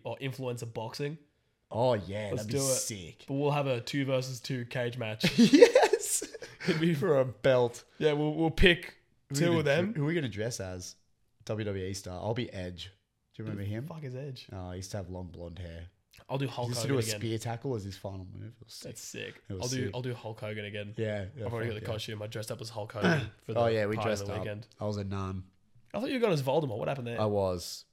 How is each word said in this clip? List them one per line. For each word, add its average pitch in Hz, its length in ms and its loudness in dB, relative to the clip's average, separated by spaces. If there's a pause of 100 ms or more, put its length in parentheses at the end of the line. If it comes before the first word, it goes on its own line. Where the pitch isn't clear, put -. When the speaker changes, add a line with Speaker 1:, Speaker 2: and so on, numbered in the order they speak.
Speaker 1:
or 117 140 -4
influencer 123 540 -6
boxing? 143 460 -6 (540)
Speaker 2:
Oh, 120 220 4
yeah, 101 360 -4
Speaker 1:
Let's 110 140 -2
Speaker 2:
that'd - 20 -6
be 113 60 -4
Speaker 1:
do 139 120 0
it. 131 120 2
Speaker 2:
sick. 92 500 -8
Speaker 1:
But 139 80 -6
we'll 143 160 2
have 143 160 0
a 123 140 0
two 139 240 -2
versus 131 340 0
two 123 280 -4
cage 120 300 -2
match. 113 360 0
Speaker 2:
<laughs> - 40 -4
Yes! - 840 8 (460)
Speaker 1:
It'd 160 120 2
be 170 140 4
Speaker 2:
For 147 240 4
a 131 60 6
belt. 123 580 4 (160)
Speaker 1:
Yeah, 151 140 4
we'll, 151 200 2
we'll 160 200 2
pick - 420 6 (360)
Speaker 2:
Who 139 40 -4
are - 0 -
we 143 60 0
Speaker 1:
two 170 60 6
Speaker 2:
gonna 170 120 4
Speaker 1:
of 156 60 2
them. 147 220 4
Speaker 2:
dre-, 226 120 -4
who 143 60 2
are - 20 2
we 165 80 0
gonna 147 140 0
dress 107 320 -4
as? 92 340 -10 (520)
W 110 180 -2
W 98 200 -2
E 98 100 -4
star. 90 280 -10
I'll 107 100 -2
be 117 200 -2
Edge. 90 400 -10 (420)
Do 113 80 -12
you 107 60 -8
remember 101 160 -6
Speaker 1:
Who 98 40 -4
the 107 60 -4
Speaker 2:
him? 123 140 -6
Speaker 1:
fuck 160 160 -12
is 127 100 -10
Edge? 131 380 -10
Speaker 2:
Oh, 92 180 -10
he 90 60 -8
used 95 160 -10
to 107 60 -6
have 92 120 -8
long 90 220 -8
blonde 85 260 -12
hair. 85 280 -10 (440)
Speaker 1:
I'll 135 80 -2
do 139 80 -2
Speaker 2:
He 117 60 -8
Speaker 1:
Hulk 123 160 -4
Speaker 2:
used 117 140 -4
to 110 40 -2
Speaker 1:
Hogan 131 160 4
Speaker 2:
do 110 40 -2
a - 20 -2
Speaker 1:
again. 107 120 -4
Speaker 2:
spear 113 180 -2
tackle 120 360 -4
as 104 80 -4
his 98 140 -10
final 95 360 -10
move. 104 280 -12
It - 40 -20
was - 80 -20
sick. - 200 -12
Speaker 1:
That's - 100 -16
sick. 104 320 -10 (140)
Speaker 2:
It 101 60 -10
was 95 80 -6
Speaker 1:
I'll 123 60 -2
do, 127 180 -2
Speaker 2:
sick. 98 100 -4
Speaker 1:
I'll 127 60 -4
do 123 120 -6
Hulk 110 240 -10
Hogan 107 280 -8
again. 104 300 -8
Speaker 2:
Yeah, 107 280 -2 (120)
yeah, 110 100 -8
Speaker 1:
I've 113 60 -4
already 117 180 -2
Speaker 2:
fuck 104 40 -6
Speaker 1:
got 107 60 -8
the - 100 -10
Speaker 2:
yeah. 110 40 -4
Speaker 1:
costume. 107 280 -8
I 107 60 -6
dressed 113 240 -8
up 113 80 -8
as 113 100 -10
Hulk 107 220 -8
Hogan 151 440 2
Speaker 2:
<clears throat> - 80 -20
Speaker 1:
for 110 100 -6
the 120 60 2
Speaker 2:
Oh, 117 60 6
yeah, 110 200 4
we 107 100 0
Speaker 1:
party 107 140 0
Speaker 2:
dressed 101 160 -2
Speaker 1:
the 101 80 -4
Speaker 2:
up. 95 40 -4
Speaker 1:
weekend. 104 300 -8 (120)
Speaker 2:
I 107 40 -4
was 104 140 -2
a 101 60 -4
nun. 95 380 -4 (520)
Speaker 1:
I 202 60 -2
thought 262 100 -2
you 269 60 0
were 233 40 0
going 220 140 4
as 143 80 2
Voldemort. 135 360 2
What - 100 -2
happened 127 180 -4
there? 117 120 -4
Speaker 2:
I 110 60 2
was. 95 680 0